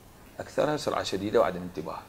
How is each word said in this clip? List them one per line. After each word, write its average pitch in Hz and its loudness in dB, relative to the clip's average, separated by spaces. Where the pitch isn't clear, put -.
أكثرها 151 0
سرعة - 0
شديدة 104 2
وعدم 87 2
انتباه، 85 -8